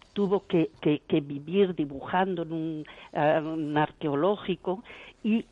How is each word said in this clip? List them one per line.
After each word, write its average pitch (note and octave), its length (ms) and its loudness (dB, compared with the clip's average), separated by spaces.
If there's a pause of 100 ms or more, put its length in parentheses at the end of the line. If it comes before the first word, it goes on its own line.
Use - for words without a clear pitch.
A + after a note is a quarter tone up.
(120)
tuvo G3+ 340 0
que, E3 240 2 (100)
que, D3+ 260 2
que D#3+ 140 2
vivir D#3 540 0
dibujando E3+ 680 -2
en D#3+ 100 -6
un, D#3+ 320 -4 (280)
eh, D3+ 300 4
un D3+ 360 -2
arqueológico, E3+ 1040 0 (400)
y, A3+ 300 2